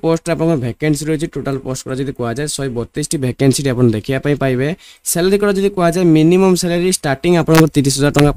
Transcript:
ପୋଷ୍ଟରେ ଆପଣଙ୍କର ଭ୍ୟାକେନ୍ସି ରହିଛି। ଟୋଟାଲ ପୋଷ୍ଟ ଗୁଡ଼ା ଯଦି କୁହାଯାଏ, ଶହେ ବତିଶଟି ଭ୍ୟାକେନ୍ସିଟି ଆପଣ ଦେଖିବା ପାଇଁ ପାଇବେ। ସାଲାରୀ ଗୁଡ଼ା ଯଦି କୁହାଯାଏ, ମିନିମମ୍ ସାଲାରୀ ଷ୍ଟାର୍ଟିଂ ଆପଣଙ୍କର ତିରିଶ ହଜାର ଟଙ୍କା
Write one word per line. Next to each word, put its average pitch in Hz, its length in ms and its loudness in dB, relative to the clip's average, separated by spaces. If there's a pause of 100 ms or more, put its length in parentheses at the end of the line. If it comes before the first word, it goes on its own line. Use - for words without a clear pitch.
ପୋଷ୍ଟରେ 165 300 -2
ଆପଣଙ୍କର 160 320 0
ଭ୍ୟାକେନ୍ସି 147 440 -2
ରହିଛି। 156 260 -4
ଟୋଟାଲ 139 300 -6
ପୋଷ୍ଟ 131 200 -8
ଗୁଡ଼ା 131 140 -8
ଯଦି 139 200 -6
କୁହାଯାଏ, 120 360 -6
ଶହେ 139 220 -6
ବତିଶଟି 147 480 -6
ଭ୍ୟାକେନ୍ସିଟି 135 480 2
ଆପଣ 123 120 2 (100)
ଦେଖିବା 131 300 -4
ପାଇଁ 147 180 0
ପାଇବେ। 131 240 -2 (440)
ସାଲାରୀ 185 300 0
ଗୁଡ଼ା 208 160 0
ଯଦି 196 200 0
କୁହାଯାଏ, 175 280 2 (120)
ମିନିମମ୍ 180 440 4
ସାଲାରୀ 175 360 -2
ଷ୍ଟାର୍ଟିଂ 175 440 -2
ଆପଣଙ୍କର 160 340 4
ତିରିଶ 135 220 0
ହଜାର 143 200 0
ଟଙ୍କା 143 200 4